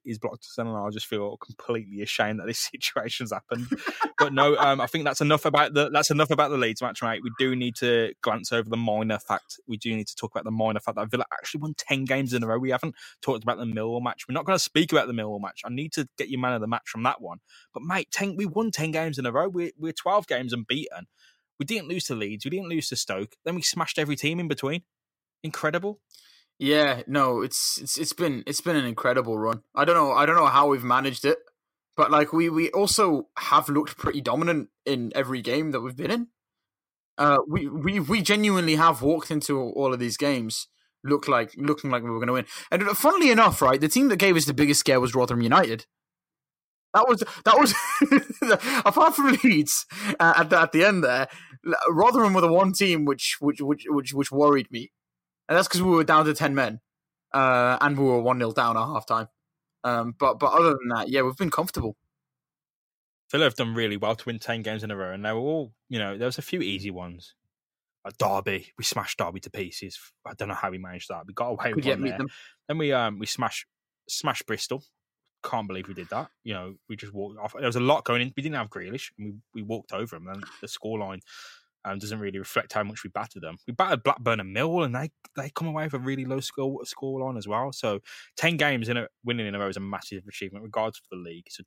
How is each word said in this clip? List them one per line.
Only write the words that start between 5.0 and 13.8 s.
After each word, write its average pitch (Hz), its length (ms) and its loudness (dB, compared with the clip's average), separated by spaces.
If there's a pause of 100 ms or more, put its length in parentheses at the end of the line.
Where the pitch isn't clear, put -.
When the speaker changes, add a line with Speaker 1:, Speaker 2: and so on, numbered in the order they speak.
Speaker 1:
that's 139 160 -2
enough 151 240 2
about 147 300 2
the, 143 160 2
that's 147 220 2
enough 151 200 2
about 147 180 4
the 147 80 -2
Leeds 113 240 -2
match, 123 220 -6
mate. 113 200 -2
We 120 140 -6
do 131 200 0
need 123 220 -4
to 117 420 2
glance 113 320 -2
over 113 160 -2
the 113 80 -2
minor 110 420 0
fact. - 480 -6
We 117 80 -6
do 113 180 -6
need 110 140 -6
to - 80 -14
talk - 160 -10
about - 140 -6
the 113 60 -6
minor 110 280 0
fact - 160 -6
that 110 160 -4
Villa 123 220 -2
actually - 260 -10
won 151 180 -6
ten 135 280 -2
games 131 260 -2
in 123 100 0
a 117 60 -2
row. 113 100 -2
We 131 140 -2
haven't 127 240 -4 (260)
talked 117 220 -2
about 113 140 -2
the 117 80 -8
Millwall 113 360 -4